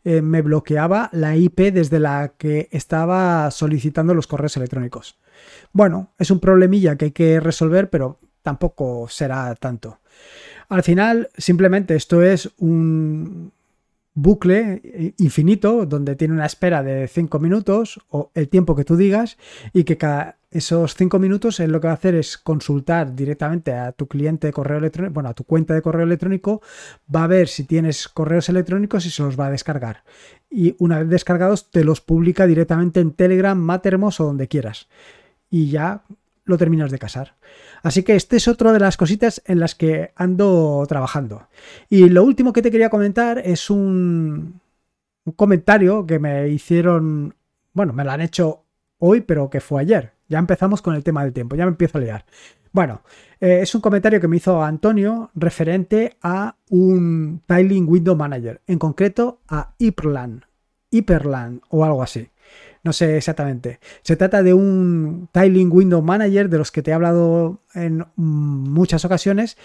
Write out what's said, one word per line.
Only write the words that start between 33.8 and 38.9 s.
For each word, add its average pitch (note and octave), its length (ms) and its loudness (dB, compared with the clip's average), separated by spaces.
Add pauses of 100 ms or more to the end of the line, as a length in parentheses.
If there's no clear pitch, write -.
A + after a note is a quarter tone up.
o D#3 40 0
donde C#3+ 220 -4
quieras. A#2 420 -6 (600)
Y D#3 220 0
ya D#3+ 340 -4 (400)
lo F3+ 140 2
terminas D#3+ 320 0
de C3 80 -8
casar. - 380 -12 (480)
Así E3+ 180 0
que G#3 140 4
este F#3+ 200 0
es A3+ 120 2
otro A3+ 240 4
de A3 80 4
las G3 160 2